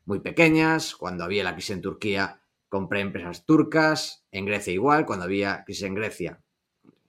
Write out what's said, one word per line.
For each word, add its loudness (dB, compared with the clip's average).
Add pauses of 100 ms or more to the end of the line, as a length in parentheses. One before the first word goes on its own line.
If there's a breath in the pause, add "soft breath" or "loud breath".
muy -2
pequeñas. 4
Cuando -6
había 0
la 0
crisis -8
en -8
Turquía, -2 (300)
compré -2
empresas -6
turcas. 2
En -6
Grecia -2
igual. 4
Cuando -4
había 0
crisis -8
en -4
Grecia, -6 (680)